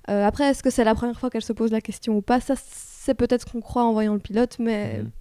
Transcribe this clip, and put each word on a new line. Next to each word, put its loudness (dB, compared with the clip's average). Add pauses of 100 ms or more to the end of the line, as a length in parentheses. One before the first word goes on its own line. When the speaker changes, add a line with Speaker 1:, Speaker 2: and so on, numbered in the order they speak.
(100)
Speaker 1:
Euh, 2
après, 0
est-ce 2
que 0
c'est 4
la 6
première -4
fois -4
qu'elle -4
se -4
pose 0
la 0
question -4
ou 0
pas ? 2
Ça, -2
c'est -6
peut-être 0
ce -14
qu'on -6
croit 0
en 4
voyant 2
le 0
pilote, 0
mais -2
Speaker 2:
Mhm. -8 (100)